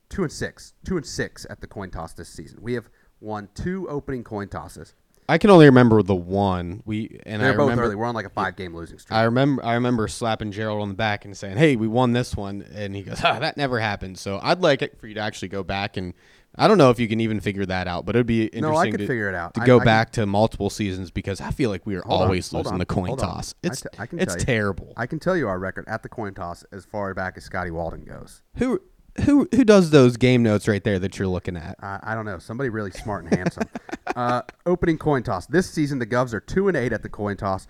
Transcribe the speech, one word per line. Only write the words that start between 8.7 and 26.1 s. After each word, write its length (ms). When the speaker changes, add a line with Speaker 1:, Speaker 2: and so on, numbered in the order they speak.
Speaker 1:
losing 220
streak. 180
Speaker 2:
I 60
remember, 420
I 80
remember 340
slapping 460
Gerald 300
on 60
the 60
back 300
and 100
saying, 220
"Hey, 200
we 120
won 240
this 240
one," 240
and 200
he 80
goes, 220
"Ah, 140
that 180
never 240
happened." 380
So 240
I'd 180
like 220
it 180
for 60
you 80
to 60
actually 280
go 140
back 340
and 160
I 120
don't 100
know 120
if 100
you 80
can 120
even 200
figure 260
that 220
out, 160
but 100
it'd 120
be 260
Speaker 1:
No, 160
I 180
Speaker 2:
interesting 60
Speaker 1:
could 80
Speaker 2:
to, 80
Speaker 1:
figure 220
it 40
out. 200
Speaker 2:
to 80
Speaker 1:
I, 40
Speaker 2:
go 100
Speaker 1:
I 40
can 60
Speaker 2:
back 260
to 140
multiple 440
seasons 400
because 300
I 100
feel 200
like 160
we 100
are 60
Speaker 1:
Hold 180
on, 60
Speaker 2:
always 240
Speaker 1:
hold 160
Speaker 2:
losing 80
Speaker 1:
on, 40
Speaker 2:
the 80
coin 200
Speaker 1:
hold 160
on. 60
Speaker 2:
toss. 260
Speaker 1:
I 20
Speaker 2:
It's, 140
Speaker 1:
t-, 80
I 80
can 140
Speaker 2:
it's 140
Speaker 1:
tell 60
you. 40
Speaker 2:
terrible. 520
Speaker 1:
I 100
can 120
tell 180
you 120
our 100
record 300
at 160
the 60